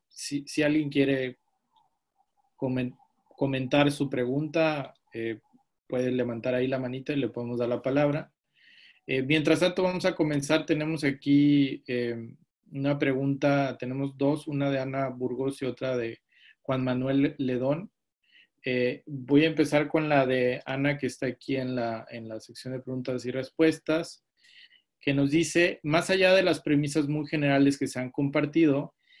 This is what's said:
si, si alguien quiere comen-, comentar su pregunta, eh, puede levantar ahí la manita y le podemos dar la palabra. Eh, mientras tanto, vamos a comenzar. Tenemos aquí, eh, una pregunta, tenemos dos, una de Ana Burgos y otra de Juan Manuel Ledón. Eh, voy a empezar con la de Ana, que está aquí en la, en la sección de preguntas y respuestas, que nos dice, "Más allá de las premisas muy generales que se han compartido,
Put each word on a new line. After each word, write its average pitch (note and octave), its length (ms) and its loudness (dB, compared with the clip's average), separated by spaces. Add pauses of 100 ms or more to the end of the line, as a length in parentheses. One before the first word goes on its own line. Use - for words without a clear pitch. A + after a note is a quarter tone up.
si, - 380 -10
si - 160 -2
alguien D3+ 260 2
quiere C3+ 480 0 (1200)
comen-, B2+ 400 -4 (400)
comentar C#3+ 540 2
su C#3+ 180 -4
pregunta, D3 840 -2 (200)
eh, A2+ 260 -6 (480)
puede B2+ 240 -2
levantar A#2+ 440 -2
ahí B2+ 120 0
la C3 120 -2
manita C3 340 -6
y C#3+ 40 0
le B2 120 -2
podemos A#2+ 300 -6
dar A#2+ 100 -2
la A#2+ 120 -2
palabra. C#3+ 520 0 (720)
Eh, C3 180 0
mientras D3+ 360 2
tanto, F3+ 240 2
vamos F#3 220 0
a F#3 100 2
comenzar. D3+ 500 0
Tenemos D#3 380 -2
aquí, C#3+ 840 4
eh, A#2+ 480 -4 (360)
una C#3 260 -2
pregunta, C#3 800 0
tenemos C3+ 400 -6
dos, C#3+ 300 0
una C#3+ 220 -2
de C3+ 100 -2
Ana C3+ 300 -4
Burgos B2+ 520 -4
y C3+ 40 -4
otra B2+ 300 -4
de A#2 240 -6 (420)
Juan C3 220 -2
Manuel C3+ 540 0
Ledón. C3 540 -2 (720)
Eh, B2+ 400 -2
voy C#3+ 400 2
a D#3+ 40 2
empezar D3+ 380 2
con D#3 220 0
la C#3 160 4
de B2+ 400 0
Ana, C#3 320 -2
que - 100 -4
está - 200 -4
aquí B2+ 280 -6
en B2+ 200 -4
la, A#2 340 -4
en A2+ 180 -12
la A2 120 -12
sección B2+ 340 -12
de B2+ 60 -8
preguntas B2+ 460 -6
y B2 60 -4
respuestas, D#3 920 0 (800)
que C#3 120 0
nos C#3 160 2
dice, E3+ 500 2
"Más E3 300 0
allá F#3 240 4
de F#3+ 80 4
las E3 180 2
premisas D3 460 0
muy D3+ 180 -2
generales C#3 540 2
que C3+ 80 -2
se B2+ 120 -6
han B2+ 120 -6
compartido, D3 840 2 (280)